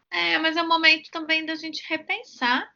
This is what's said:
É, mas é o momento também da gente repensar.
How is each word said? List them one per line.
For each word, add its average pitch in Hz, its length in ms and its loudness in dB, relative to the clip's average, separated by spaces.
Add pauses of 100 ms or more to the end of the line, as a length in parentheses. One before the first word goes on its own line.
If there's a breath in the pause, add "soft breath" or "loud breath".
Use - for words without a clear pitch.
(120)
É, 339 260 0
mas 320 200 0
é 339 40 0
o 330 60 -2
momento 320 440 4
também 320 340 -2
da 320 100 -6
gente 311 320 -10
repensar. 320 880 -4